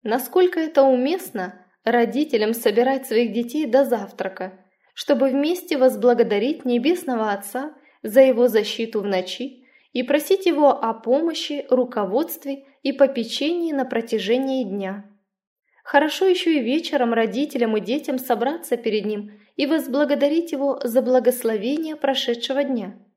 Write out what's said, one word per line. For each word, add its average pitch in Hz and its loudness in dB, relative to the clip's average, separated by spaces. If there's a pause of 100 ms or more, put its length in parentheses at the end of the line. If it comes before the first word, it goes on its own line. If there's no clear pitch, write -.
Насколько 294 0
это 311 2
уместно, 254 0 (200)
родителям 233 0
собирать 247 0
своих 220 0
детей 240 -4
до 262 4
завтрака, 196 -6 (360)
чтобы 269 2
вместе 302 -2
возблагодарить 233 2
Небесного 240 0
Отца 254 -8 (280)
за 220 6
его 247 6
защиту 214 0
в 202 -6
ночи 196 -6 (280)
и 240 -2
просить 302 2
его 294 6
о 226 -2
помощи, 294 -2
руководстве 254 -2 (180)
и 269 -2
попечении 277 0
на 269 -2
протяжении 240 -2
дня. 196 -8 (760)
Хорошо 302 2
ещё 359 2
и 302 2
вечером 247 0
родителям 226 0
и 214 0
детям 262 -4
собраться 254 -2
перед 214 -4
ним 208 -6 (240)
и 285 -2
возблагодарить 285 0
его 277 -2
за 240 0
благословение 247 0
прошедшего 262 -2
дня. 214 -6 (180)